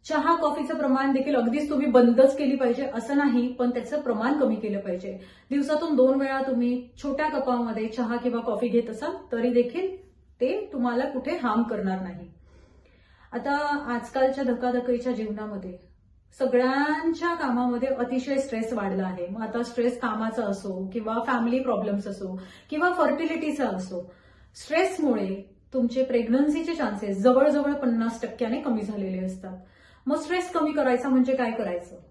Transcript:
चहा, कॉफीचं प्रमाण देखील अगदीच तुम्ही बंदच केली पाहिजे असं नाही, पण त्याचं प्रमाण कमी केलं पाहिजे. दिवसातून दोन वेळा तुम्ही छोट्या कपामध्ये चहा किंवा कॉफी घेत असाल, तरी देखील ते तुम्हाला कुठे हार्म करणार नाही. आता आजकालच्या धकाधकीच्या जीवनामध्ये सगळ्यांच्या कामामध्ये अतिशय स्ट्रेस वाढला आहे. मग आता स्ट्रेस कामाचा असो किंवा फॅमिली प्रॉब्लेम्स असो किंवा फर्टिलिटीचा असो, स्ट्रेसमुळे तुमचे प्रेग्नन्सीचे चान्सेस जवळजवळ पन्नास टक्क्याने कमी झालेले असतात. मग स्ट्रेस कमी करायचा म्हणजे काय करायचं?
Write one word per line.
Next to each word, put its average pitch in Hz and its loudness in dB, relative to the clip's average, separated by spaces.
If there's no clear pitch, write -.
चहा, 311 4
कॉफीचं 302 -2
प्रमाण 269 2
देखील 269 2
अगदीच 247 0
तुम्ही 294 2
बंदच 247 8
केली 277 2
पाहिजे 254 2
असं 277 -2
नाही, 247 2
पण 247 0
त्याचं 262 -2
प्रमाण 240 0
कमी 226 4
केलं 196 -4
पाहिजे. 185 -8
दिवसातून 302 0
दोन 269 6
वेळा 269 -2
तुम्ही 247 0
छोट्या 285 -2
कपामध्ये 240 -2
चहा 240 -2
किंवा 233 -2
कॉफी 233 -2
घेत 233 2
असाल, 311 -6
तरी 240 0
देखील 247 0
ते 381 0
तुम्हाला 247 0
कुठे 285 -4
हार्म 233 0
करणार 190 -2
नाही. - -12
आता 277 -2
आजकालच्या 262 0
धकाधकीच्या 247 0
जीवनामध्ये 208 -8
सगळ्यांच्या 302 2
कामामध्ये 247 0
अतिशय 262 -2
स्ट्रेस 226 -4
वाढला 196 -2
आहे. 180 -4
मग 214 -8
आता 226 -4
स्ट्रेस 247 0
कामाचा 220 -2
असो 196 -6
किंवा 226 -2
फॅमिली 240 2
प्रॉब्लेम्स 208 -2
असो 190 -8
किंवा 330 2
फर्टिलिटीचा 311 0
असो, 185 -6
स्ट्रेसमुळे 277 0
तुमचे 254 2
प्रेग्नन्सीचे 285 2
चान्सेस 208 -4
जवळजवळ 277 6
पन्नास 233 0
टक्क्याने 233 -4
कमी 226 -2
झालेले 196 -4
असतात. 185 -10
मग 285 2
स्ट्रेस 349 -4
कमी 302 0
करायचा 254 2
म्हणजे 254 4
काय 240 0
करायचं? 180 -6